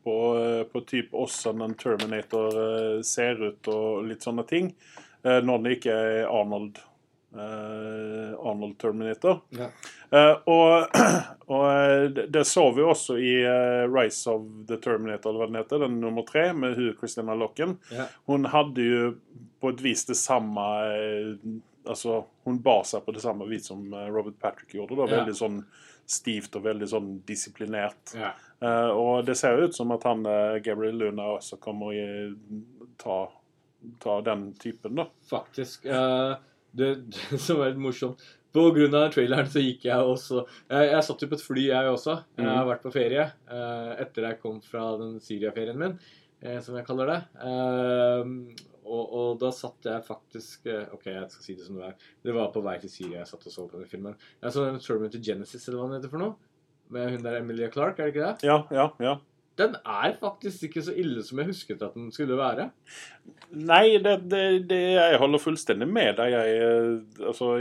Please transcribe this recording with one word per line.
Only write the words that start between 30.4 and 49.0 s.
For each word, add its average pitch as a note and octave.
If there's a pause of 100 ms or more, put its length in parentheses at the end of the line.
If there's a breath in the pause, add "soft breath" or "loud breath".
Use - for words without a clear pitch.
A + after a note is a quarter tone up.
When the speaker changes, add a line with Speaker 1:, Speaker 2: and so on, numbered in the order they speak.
Speaker 1:
Gabriel A2
Luna G#2 (120)
også -
kommer G#2
å, G#2
eh, G#2 (640)
ta, F#2+ (720)
ta G#2
den G2+
typen, A2+
da. D#3+ (200)
Speaker 2:
Faktisk. -
Eh, C3 (380 soft breath)
det, C3
<laughs> -
det C#3
som E3
er C3
litt C3+
morsomt, C3 (360 soft breath)
på E3
grunn D3
av D3+
traileren C3
så D3
gikk B2+
jeg B2
også, B2 (240 loud breath)
jeg, C#3+
jeg D#3
satt D3+
jo C#3+
på D3
et D3
fly, C3+
jeg C3
også. D#3 (140)
Jeg B2
har C3
Speaker 1:
Mhm. B2+
Speaker 2:
vært B2
på B2+
ferie, C3+ (240)
eh, A#2
etter B2
jeg A2+
kom A2
fra A2+
den A2+
Syria-ferien A2
min, F3+ (440 soft breath)
eh, B2
som A#2+
jeg B2
kaller C3
det. E3+ (200)
Ehm, B2 (300)
og, A#2